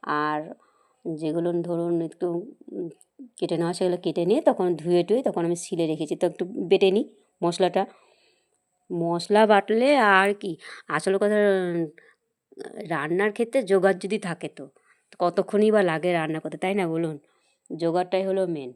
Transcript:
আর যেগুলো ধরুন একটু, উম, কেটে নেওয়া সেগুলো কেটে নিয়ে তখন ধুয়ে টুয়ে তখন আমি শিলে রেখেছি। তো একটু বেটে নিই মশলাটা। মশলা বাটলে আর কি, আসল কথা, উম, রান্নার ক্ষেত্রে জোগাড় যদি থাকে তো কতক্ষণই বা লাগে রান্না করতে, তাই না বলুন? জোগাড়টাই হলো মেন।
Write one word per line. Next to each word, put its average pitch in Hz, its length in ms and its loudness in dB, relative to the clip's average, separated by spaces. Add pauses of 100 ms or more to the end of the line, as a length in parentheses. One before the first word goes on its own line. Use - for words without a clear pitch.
(160)
আর 151 240 0 (640)
যেগুলো 165 440 -2 (140)
ধরুন 170 400 -2
একটু, 165 240 -6 (420)
উম, 180 200 -8 (460)
কেটে 170 220 -4
নেওয়া 170 180 -2
সেগুলো 180 220 0
কেটে 175 280 -2
নিয়ে 214 180 2
তখন 214 240 0 (100)
ধুয়ে 175 280 0
টুয়ে 208 180 0
তখন 190 220 -2
আমি 170 120 -2
শিলে 170 300 -4
রেখেছি। 156 300 -4
তো - 100 -2
একটু 170 180 -4 (220)
বেটে 190 240 4
নিই 208 140 2 (380)
মশলাটা। 180 400 2 (1080)
মশলা 170 560 2
বাটলে 214 420 4 (220)
আর 196 240 6
কি, 202 180 -8 (360)
আসল 160 300 0
কথা, 208 280 2
উম, 185 320 2 (1080)
রান্নার 170 440 0
ক্ষেত্রে 233 300 -2
জোগাড় 190 360 4
যদি 202 200 -4
থাকে 165 300 -6
তো - 160 -14 (540)
কতক্ষণই 202 520 2
বা 214 120 6
লাগে 170 300 0
রান্না 160 280 -2
করতে, 160 180 -10
তাই 190 160 -2
না 202 140 0
বলুন? 160 280 -2 (540)
জোগাড়টাই 180 560 0
হলো 190 200 0
মেন। 143 300 -6